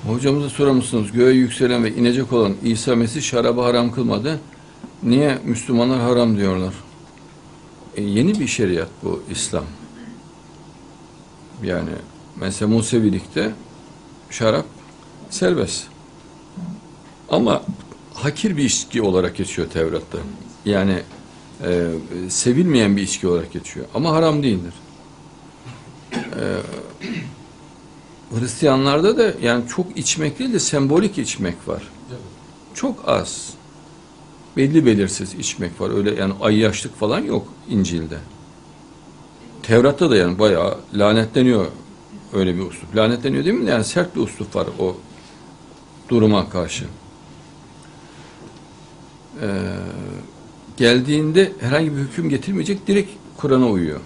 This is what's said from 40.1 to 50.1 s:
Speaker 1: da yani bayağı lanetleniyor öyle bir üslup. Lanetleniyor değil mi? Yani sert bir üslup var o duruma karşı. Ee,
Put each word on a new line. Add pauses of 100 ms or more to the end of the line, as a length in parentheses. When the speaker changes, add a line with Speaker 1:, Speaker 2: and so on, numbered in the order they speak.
Speaker 1:
da
yani
bayağı (160)
lanetleniyor (680)
öyle
bir
üslup.
Lanetleniyor
değil
mi?
Yani
sert
bir
üslup
var (120)
o (1120)
duruma
karşı. (2500)
Ee, (1300)